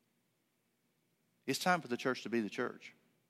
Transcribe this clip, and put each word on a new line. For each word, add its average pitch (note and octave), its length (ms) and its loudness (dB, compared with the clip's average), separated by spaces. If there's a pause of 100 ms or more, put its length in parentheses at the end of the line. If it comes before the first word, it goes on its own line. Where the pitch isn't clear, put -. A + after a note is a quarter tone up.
(1500)
It's C3+ 140 0
time F3+ 220 4
for C3+ 60 -12
the A#2+ 100 0
church B2+ 260 0
to G#2+ 60 -8
be A#2 100 2
the G#2 100 0
church. - 440 -6 (360)